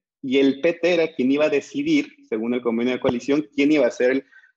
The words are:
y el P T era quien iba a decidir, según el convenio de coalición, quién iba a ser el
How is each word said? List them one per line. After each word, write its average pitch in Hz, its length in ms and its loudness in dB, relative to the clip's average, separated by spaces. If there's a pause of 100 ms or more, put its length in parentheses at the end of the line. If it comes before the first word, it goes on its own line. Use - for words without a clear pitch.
(220)
y 135 160 0
el 135 220 2
P 170 140 2
T 175 200 0
era 160 200 0
quien 127 160 0
iba 147 160 2
a 151 40 0
decidir, 143 580 -2 (200)
según 117 260 -4
el 123 80 -4
convenio 120 320 -2
de 123 60 -6
coalición, 139 540 -2
quién 143 180 2
iba 143 140 2
a - 40 0
ser 127 200 0
el 135 140 -2 (320)